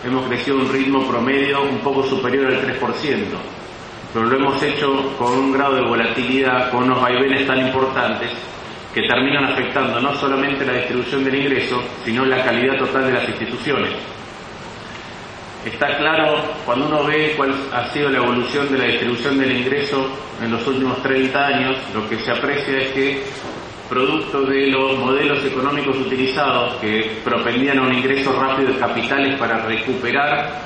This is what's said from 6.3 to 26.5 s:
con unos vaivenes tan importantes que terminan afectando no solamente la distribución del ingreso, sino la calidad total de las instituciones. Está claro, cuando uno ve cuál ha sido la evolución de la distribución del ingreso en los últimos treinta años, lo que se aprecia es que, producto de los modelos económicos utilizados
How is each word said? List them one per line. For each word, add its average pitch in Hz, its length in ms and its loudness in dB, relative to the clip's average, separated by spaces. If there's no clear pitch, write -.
con 123 140 2
unos 127 140 4
vaivenes 135 460 2
tan 135 140 2
importantes 123 720 0
que 113 100 0
terminan 131 440 2
afectando 123 540 0
no 139 160 0
solamente 139 500 0
la 123 80 0
distribución 123 520 0
del 135 100 2
ingreso, 127 480 0
sino 120 220 0
la 131 180 2
calidad 120 340 2
total 131 280 0
de 131 60 2
las 107 180 0
instituciones. 110 640 -2
Está 151 320 -2
claro, 151 460 2
cuando 127 220 0
uno 151 200 2
ve 151 300 2
cuál 135 160 2
ha 120 140 -2
sido 147 220 0
la 127 100 2
evolución 123 520 0
de 135 60 2
la 123 80 2
distribución 120 540 0
del 131 180 2
ingreso 135 500 0
en 113 120 -2
los 113 160 -2
últimos 131 340 0
treinta 135 460 2
años, 131 280 2
lo 107 160 -2
que 113 120 -2
se - 120 -2
aprecia 135 460 0
es 135 140 -2
que, 135 320 0
producto 139 540 0
de 135 240 2
los 135 320 2
modelos 135 440 2
económicos 135 540 0
utilizados 127 800 0